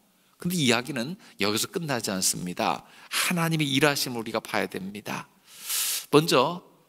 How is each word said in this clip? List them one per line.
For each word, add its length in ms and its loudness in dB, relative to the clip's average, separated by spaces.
근데 180 -4
이야기는 600 0
여기서 280 2
끝나지 440 -4
않습니다. 720 0
하나님의 640 0
일하심을 480 2
우리가 200 -4
봐야 280 -2
됩니다. 600 -8
먼저 540 4